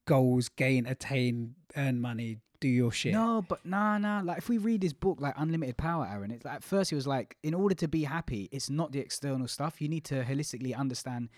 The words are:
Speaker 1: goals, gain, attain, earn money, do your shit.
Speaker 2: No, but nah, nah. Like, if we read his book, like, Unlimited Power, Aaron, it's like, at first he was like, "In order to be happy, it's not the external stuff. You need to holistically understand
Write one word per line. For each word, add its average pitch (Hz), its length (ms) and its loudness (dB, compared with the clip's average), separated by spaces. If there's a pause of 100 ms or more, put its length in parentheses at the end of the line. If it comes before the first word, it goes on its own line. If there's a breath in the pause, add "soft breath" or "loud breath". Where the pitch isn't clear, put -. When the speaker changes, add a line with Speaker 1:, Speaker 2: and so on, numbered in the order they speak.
Speaker 1:
goals, 127 420 6
gain, 131 380 2
attain, 123 680 -2 (200)
earn 131 240 2
money, 113 380 -4 (220)
do 143 80 2
your 123 240 4
shit. - 200 0
Speaker 2:
No, 226 360 2
but - 180 -4
nah, 208 320 2
nah. 208 240 0
Like, 170 160 -2
if 165 100 -8
we 233 100 4
read 214 240 2
his 165 100 2
book, 160 280 0
like, 139 160 -2
Unlimited 156 420 0
Power, 160 280 0
Aaron, 101 240 -6
it's 117 140 -10
like, - 100 -8
at 123 80 -10
first 196 280 0
he 160 40 -2
was 135 120 -2
like, 135 360 -4
"In 156 120 -2
order 190 220 4
to 165 120 0
be 156 160 0
happy, 131 480 -4
it's 135 180 -6
not 151 220 -2
the 139 80 -2
external 131 480 -4
stuff. - 320 -6
You 151 80 -2
need 156 160 -4
to 131 180 -2
holistically 127 540 -4
understand 123 600 -4